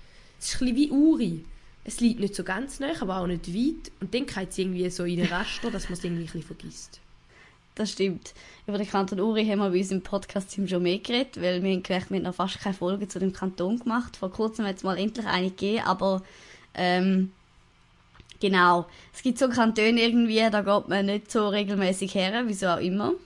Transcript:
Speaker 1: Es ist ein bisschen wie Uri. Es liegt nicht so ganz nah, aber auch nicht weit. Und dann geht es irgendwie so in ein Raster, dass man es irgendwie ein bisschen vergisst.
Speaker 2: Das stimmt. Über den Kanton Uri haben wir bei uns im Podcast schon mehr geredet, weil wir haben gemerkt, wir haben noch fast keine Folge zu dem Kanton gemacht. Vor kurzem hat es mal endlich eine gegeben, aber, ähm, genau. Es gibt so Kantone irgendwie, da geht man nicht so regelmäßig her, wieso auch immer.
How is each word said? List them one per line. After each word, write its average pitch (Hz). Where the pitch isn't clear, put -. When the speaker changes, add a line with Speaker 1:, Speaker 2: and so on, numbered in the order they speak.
Speaker 1:
Es -
ist -
ein 247
bisschen 226
wie 294
Uri. 277
Es -
liegt 233
nicht 202
so 180
ganz 202
nah, 277
aber 185
auch 180
nicht 170
weit. 262
Und 196
dann 262
geht 185
es -
irgendwie 180
so 180
in 175
ein -
Raster, 196
dass -
man 180
es 175
irgendwie 170
ein 160
bisschen 160
vergisst. -
Speaker 2:
Das 208
stimmt. 190
Über 208
den 202
Kanton 196
Uri 220
haben 202
wir 202
bei 180
uns 190
im 190
Podcast -
schon 180
mehr 180
geredet, 247
weil 180
wir 190
haben 180
gemerkt, 185
wir 196
haben 175
noch 175
fast 190
keine 196
Folge 196
zu 190
dem 185
Kanton 185
gemacht. 240
Vor 190
kurzem 220
hat 196
es -
mal 185
endlich 214
eine 185
gegeben, 202
aber, 190
ähm, 185
genau. 180
Es -
gibt 247
so 262
Kantone 226
irgendwie, 226
da 208
geht 202
man 196
nicht 202
so 214
regelmäßig 196
her, 202
wieso 190
auch 170
immer. 185